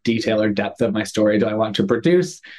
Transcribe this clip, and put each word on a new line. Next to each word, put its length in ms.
detail 400
or 80
depth 300
of 120
my 120
story 340
do 80
I 80
want 220
to 100
produce, 540